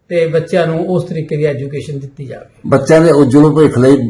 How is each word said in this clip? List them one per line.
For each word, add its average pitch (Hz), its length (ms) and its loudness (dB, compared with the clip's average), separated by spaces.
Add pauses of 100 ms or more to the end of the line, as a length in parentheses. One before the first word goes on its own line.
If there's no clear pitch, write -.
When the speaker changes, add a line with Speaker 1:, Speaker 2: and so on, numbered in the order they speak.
Speaker 1:
ਤੇ 170 180 -2
ਬੱਚਿਆਂ 160 400 -2
ਨੂੰ 165 200 -4
ਉਸ 180 160 -2
ਤਰੀਕੇ 156 340 -8
ਦੀ 147 60 -2
ਐਜੂਕੇਸ਼ਨ 139 560 -8
ਦਿੱਤੀ 139 260 -16
ਜਾਵੇ। - 200 -16 (220)
Speaker 2:
ਬੱਚਿਆਂ 147 340 2
ਦੇ 165 100 4
ਉਜਵਲ 143 420 4
ਭਵਿੱਖ 147 240 2
ਲਈ 131 200 4 (120)